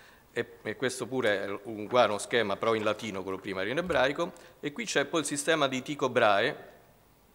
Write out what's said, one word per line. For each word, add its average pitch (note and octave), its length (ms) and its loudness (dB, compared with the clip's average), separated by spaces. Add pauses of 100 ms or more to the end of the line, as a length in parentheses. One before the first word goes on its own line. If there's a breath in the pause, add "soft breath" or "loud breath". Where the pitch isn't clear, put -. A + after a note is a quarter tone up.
(320 loud breath)
E, A#2 140 -4 (160)
e A2 160 -6
questo B2+ 280 -4
pure G#2+ 380 0
è G2+ 200 -6
uguale A2 460 2
uno G#2 80 0
schema, G#2+ 380 0
però A2+ 200 2
in G#2+ 80 -2
latino, G#2 400 -4
quello F#2+ 160 -6
prima F#2+ 220 -6
era G2+ 100 -2
in D3 80 -2
ebraico, D#3+ 520 0 (280 loud breath)
e D3 120 -8
qui - 140 -10
c'è C#3 200 2
poi D#3+ 160 0
il - 40 -4
sistema D3+ 420 0
di C3 140 -2
Tycho C#3+ 260 -4
Brahe, A#2 600 4 (680)